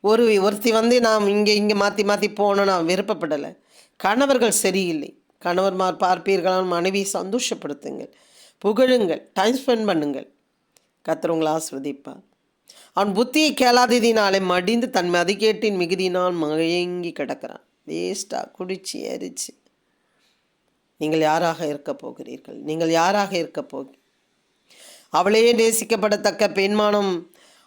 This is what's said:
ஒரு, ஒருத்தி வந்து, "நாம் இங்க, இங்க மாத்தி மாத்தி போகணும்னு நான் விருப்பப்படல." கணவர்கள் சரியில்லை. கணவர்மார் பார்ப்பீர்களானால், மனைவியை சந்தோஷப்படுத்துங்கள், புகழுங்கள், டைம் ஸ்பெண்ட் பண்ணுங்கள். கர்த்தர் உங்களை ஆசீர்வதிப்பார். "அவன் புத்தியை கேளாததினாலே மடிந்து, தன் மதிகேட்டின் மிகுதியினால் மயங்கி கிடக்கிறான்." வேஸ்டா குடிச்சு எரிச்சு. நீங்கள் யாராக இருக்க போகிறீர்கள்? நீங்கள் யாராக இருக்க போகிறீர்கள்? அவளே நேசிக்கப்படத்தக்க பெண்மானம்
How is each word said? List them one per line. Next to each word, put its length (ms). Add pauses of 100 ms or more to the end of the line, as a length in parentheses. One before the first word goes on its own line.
ஒரு, 420
ஒருத்தி 300
வந்து, 280
"நாம் 280
இங்க, 220
இங்க 240
மாத்தி 280
மாத்தி 320
போகணும்னு 300
நான் 220
விருப்பப்படல." 680 (400)
கணவர்கள் 540
சரியில்லை. 720 (220)
கணவர்மார் 520
பார்ப்பீர்களானால், 720
மனைவியை 460
சந்தோஷப்படுத்துங்கள், 960 (480)
புகழுங்கள், 760
டைம் 240
ஸ்பெண்ட் 340
பண்ணுங்கள். 360 (760)
கர்த்தர் 280
உங்களை 220
ஆசீர்வதிப்பார். 680 (720)
"அவன் 220
புத்தியை 400
கேளாததினாலே 880
மடிந்து, 480
தன் 200
மதிகேட்டின் 680
மிகுதியினால் 580
மயங்கி 840
கிடக்கிறான்." 440 (240)
வேஸ்டா 720
குடிச்சு 380
எரிச்சு. 640 (1400)
நீங்கள் 220
யாராக 480
இருக்க 280
போகிறீர்கள்? 600
நீங்கள் 340
யாராக 480
இருக்க 240
போகிறீர்கள்? 400 (1040)
அவளே 440
நேசிக்கப்படத்தக்க 1000
பெண்மானம் 680 (440)